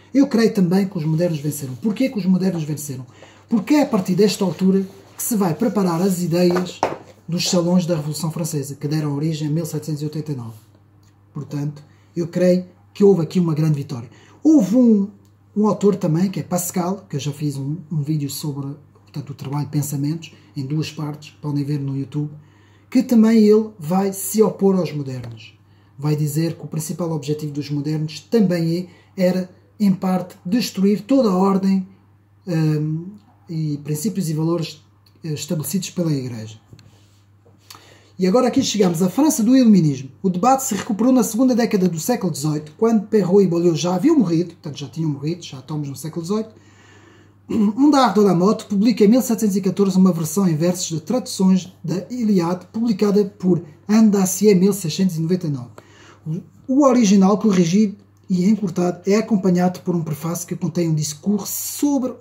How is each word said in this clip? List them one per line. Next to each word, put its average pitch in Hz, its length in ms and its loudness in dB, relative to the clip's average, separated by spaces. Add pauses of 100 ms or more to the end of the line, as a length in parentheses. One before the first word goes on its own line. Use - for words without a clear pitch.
(140)
Eu 277 140 4
creio 220 260 2
também 190 340 2
que - 80 -12
os 160 80 -4
modernos 160 360 0
venceram. 139 340 -6
Porquê 220 340 -2
que 233 120 -6
os 180 80 -4
modernos 180 360 0
venceram? 143 440 -8 (420)
Porque 233 240 0
é 302 80 6
a 262 60 2
partir 185 260 -2
desta 196 320 2
altura 190 400 0 (320)
que - 60 -10
se - 120 -4
vai 185 200 0
preparar 190 440 -2
as 180 220 0
ideias 180 580 0 (480)
dos 170 220 -4
salões 175 380 2
da 170 80 0
Revolução 151 340 -6
Francesa, 147 460 -6
que - 120 -8
deram 147 280 -4
origem 156 320 -4
a 147 40 -2
mil 165 140 -2
setecentos 151 380 -6
e - 20 -4
oitenta 151 260 -8
e 139 40 -6
nove. 117 180 -10 (800)
Portanto, 147 500 -10 (320)
eu 170 120 -4
creio 180 400 0 (260)
que 202 100 0
houve 185 200 6
aqui 180 160 -2
uma 165 160 0
grande 151 220 0
vitória. 123 320 -10 (340)
Houve 240 320 4
um, 220 340 4 (480)
um 214 100 2
autor 196 280 2
também, 175 340 0
que 180 100 -6
é - 40 -6
Pascal, 180 680 -4
que - 60 -8
eu 139 40 -6
já 139 120 -4
fiz 143 260 -6
um, 143 200 -6 (140)
um 151 120 -2
vídeo 147 260 -4
sobre, 139 460 -8 (260)
portanto, - 300 -14
o - 20 -16
trabalho 135 360 -6
Pensamentos, 147 640 -4 (200)
em 131 120 -6
duas 151 240 -4
partes, 151 400 -12 (100)
podem 147 220 -4
ver 147 160 -4
no 139 180 -6
YouTube, 147 320 -6 (640)
que 254 100 2
também 226 380 4
ele 214 300 6 (100)
vai 190 340 -2
se - 300 -4
opor 196 320 2
aos 156 180 -2
modernos. 127 640 -12 (380)
Vai 151 200 -2
dizer 156 400 -2
que - 100 -14
o - 20 -14
principal 160 440 -6
objetivo 147 420 -6
dos 143 160 -8
modernos 151 500 -4
também 180 680 0 (260)
é, 185 100 0
era, 180 240 0 (300)
em 196 140 4
parte, 185 500 -2
destruir 196 580 0
toda 262 280 2
a 185 80 2
ordem, 190 500 2 (600)
hum, 156 640 -2 (360)
e 156 360 -4
princípios 160 440 -4
e 160 60 -4
valores, 160 500 -4 (400)
eh, 156 100 -6
estabelecidos 175 580 -6
pela 165 200 -2
Igreja. 120 480 -8 (1600)
E 185 80 0
agora 240 220 4
aqui 247 160 2
chegamos 185 400 0
à 185 60 2
França 277 340 2
do 247 120 4
Iluminismo. 165 540 4 (140)
O 190 60 0
debate 240 340 2
se - 100 -6
recuperou 214 400 0
na 247 100 4
segunda 254 300 2
década 208 340 2
do 165 120 -4
século 233 320 -2
dezoito, 151 440 -4
quando 220 320 0
Perrault 196 360 4
e 180 40 4
Boileau 170 280 2
já 175 180 -2
haviam 285 240 2
morrido, 170 360 2
portanto 139 260 -14
já 139 80 -10
tinham 160 240 -4
morrido, 151 320 -6
já 135 160 -16
estamos 151 280 -8
no 135 80 -10
século 156 280 -10
dezoito. 214 320 -6 (960)
Um 226 420 2
Dard 247 240 4
de 208 60 6
la 196 120 6
Motte 196 320 0
publica 208 380 2
em 196 60 8
mil 247 120 6
setecentos 208 360 -2
e 196 40 0
catorze 190 360 0
uma 185 160 6
versão 165 340 -2
em 160 80 2
versos 175 320 -2
de 160 140 -6
traduções 190 800 0
da 165 260 -6
Iliade, 190 640 0
publicada 208 540 2
por 180 360 0 (260)
Anne 220 220 6
Dacier 196 460 4
em 180 40 4
mil 196 140 4
seiscentos 170 440 -2
e 160 40 -4
noventa 175 240 -2
e 156 40 -4
nove. 120 200 -8 (560)
O, 180 500 -8
o 285 100 6
original, 208 520 6
corrigido 196 600 2 (320)
e 180 160 0
encurtado, 180 600 0
é 196 120 2
acompanhado 185 640 0
por 175 120 -2
um 175 80 -2
prefácio 165 460 -6
que 180 80 -8
contém 170 320 -4
um 160 80 0
discurso 190 560 -4
sobre 277 680 -2